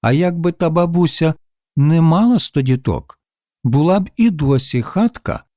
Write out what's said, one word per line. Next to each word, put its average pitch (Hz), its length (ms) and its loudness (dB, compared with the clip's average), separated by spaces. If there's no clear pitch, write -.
А 117 100 0
якби 170 400 0
та 170 180 -2
бабуся 170 640 0
не 151 240 2
мала 196 380 2
сто - 220 -4
діток, 127 600 -4
була 151 360 2
б 190 160 -6
і 233 140 2
досі 139 520 -2
хатка - 640 -4